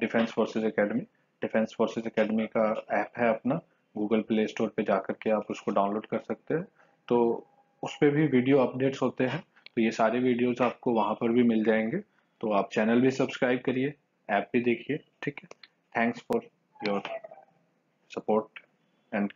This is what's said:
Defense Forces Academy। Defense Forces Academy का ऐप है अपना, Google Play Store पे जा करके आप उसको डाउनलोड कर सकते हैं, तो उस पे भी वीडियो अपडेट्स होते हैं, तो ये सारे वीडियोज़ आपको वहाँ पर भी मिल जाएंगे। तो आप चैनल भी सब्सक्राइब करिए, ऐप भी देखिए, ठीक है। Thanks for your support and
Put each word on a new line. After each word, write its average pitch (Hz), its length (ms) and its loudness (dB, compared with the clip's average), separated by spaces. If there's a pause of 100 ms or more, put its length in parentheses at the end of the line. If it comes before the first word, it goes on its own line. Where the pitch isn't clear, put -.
Defense 113 280 0
Forces 110 320 -2
Academy। 110 420 -2 (360)
Defense 110 380 -2
Forces - 220 0 (100)
Academy 110 340 0 (100)
का 110 340 0
ऐप 107 280 -2
है 120 100 2
अपना, 123 320 -2 (380)
Google 107 240 0 (100)
Play 110 200 2
Store 110 240 -2
पे 110 60 -2
जा 104 160 2
करके - 320 -4
आप 107 200 0
उसको - 200 -6
डाउनलोड 101 360 -2
कर 117 120 -4
सकते - 360 -8
हैं, 175 120 -4 (420)
तो 117 380 0 (360)
उस - 180 -10
पे 147 100 6
भी 151 160 2
वीडियो 131 320 4
अपडेट्स 131 440 0
होते 127 240 -2
हैं, 135 140 -4 (360)
तो 120 60 2
ये 113 80 4
सारे 113 300 2
वीडियोज़ 123 420 0
आपको 120 300 0
वहाँ 107 220 2
पर 117 180 -2
भी 123 100 4
मिल 110 220 4
जाएंगे। 110 340 2 (420)
तो 107 120 -2
आप 98 200 0
चैनल 117 280 4
भी 131 100 4
सब्सक्राइब 127 500 0
करिए, 131 340 -2 (360)
ऐप 101 220 0
भी 123 80 2
देखिए, 120 380 -2 (240)
ठीक - 200 -8
है। - 60 -20 (480)
Thanks 117 300 -2
for 117 140 -2 (480)
your 101 140 -2 (1160)
support - 440 -2 (520)
and 101 220 -2